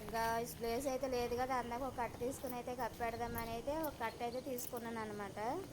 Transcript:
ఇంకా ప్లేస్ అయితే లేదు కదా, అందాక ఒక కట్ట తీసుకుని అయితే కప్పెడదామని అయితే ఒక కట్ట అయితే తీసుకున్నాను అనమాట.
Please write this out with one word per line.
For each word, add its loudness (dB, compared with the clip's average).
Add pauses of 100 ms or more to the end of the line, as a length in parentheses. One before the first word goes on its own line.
ఇంకా 0 (360)
ప్లేస్ 2
అయితే 2
లేదు 2
కదా, 2
అందాక 0
ఒక 0
కట్ట 0
తీసుకుని 0
అయితే -2
కప్పెడదామని 0
అయితే 0
ఒక 2 (100)
కట్ట -2
అయితే -2
తీసుకున్నాను -2
అనమాట. -4 (340)